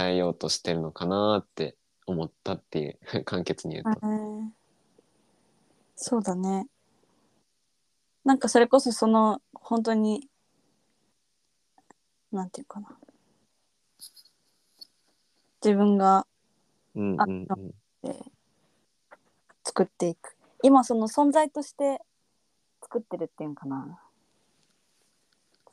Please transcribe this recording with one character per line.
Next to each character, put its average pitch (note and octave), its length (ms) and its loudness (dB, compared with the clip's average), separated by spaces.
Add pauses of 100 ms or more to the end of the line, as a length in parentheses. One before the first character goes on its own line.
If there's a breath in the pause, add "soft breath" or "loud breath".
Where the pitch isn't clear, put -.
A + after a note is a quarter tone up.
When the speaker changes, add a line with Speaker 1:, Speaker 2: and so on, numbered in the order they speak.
(100)
Speaker 1:
え F2+ 60 2
よ F2+ 140 0
う E2 60 -4
と - 120 -6
し - 120 -4
て F2+ 120 -2
る E2 80 -2
の D#2+ 120 -6
か F2+ 140 -6
な G2+ 320 2
っ - 80 -8 (100)
て D2+ 200 -8 (300)
思 E2 200 -4
っ D2 40 -12 (140)
た G2 80 -6
っ F2 100 -10
て - 160 -8
い D2+ 80 -4
う、 - 120 -12 (160)
Speaker 2:
う - 40 -4
ん。 - 60 -8
Speaker 1:
<laughs> - 20 -20
簡 F2+ 160 -4
潔 - 240 -6
に - 80 -8
言 - 80 -10
う - 20 -10 (120)
と。 G#3+ 100 -8
Speaker 2:
へ - 20 -6
ー。 G#3+ 400 -8 (1500)
そ - 220 -2
う G#3+ 40 0
だ F#3+ 140 -4
ね。 F#3+ 320 -4 (1500)
な C4+ 120 4
ん C4 40 4
か B3 100 -2
そ A#3 120 6
れ A#3 80 6
こ C4 100 8
そ C4 140 0
そ A3 160 0
の、 A3 340 4 (120)
本 - 280 -4
当 A3+ 120 0
に、 G#3+ 340 0 (2000)
な F#3+ 140 -4
ん F#3 60 -12
て - 100 -14
い - 20 -14
う - 40 -20
か - 120 -16
な。 - 180 -16 (2750)
自 G#3 120 6
分 G3+ 220 4
が F#3+ 260 6 (680)
Speaker 1:
う G#2 80 -6
ん G2+ 120 -2
う - 20 -4
ん D#2+ 40 2
う - 20 2 (220)
ん。 - 40 -12
Speaker 2:
あ G3 60 -6
っ F#3 40 -4 (440)
て - 220 -12 (1400)
作 - 200 0
っ - 20 -2
て - 220 -4
い E3+ 80 -4
く。 - 200 -20 (260)
今 C4+ 200 8
そ A#3+ 120 -4
の A3 120 -2
存 C#4+ 260 2
在 D#4 180 2
と D4+ 120 -8
し - 140 -18
て C#4 240 -2 (840)
作 - 160 -8
っ A3+ 40 -8
て - 140 -12
る E3+ 80 -8
っ D#3+ 40 -6
て - 160 -14
い - 20 -8
う D3+ 40 -8
ん C#3+ 40 -12
か D3 120 -14
な。 C3+ 340 -10 (1700)
す - 60 -20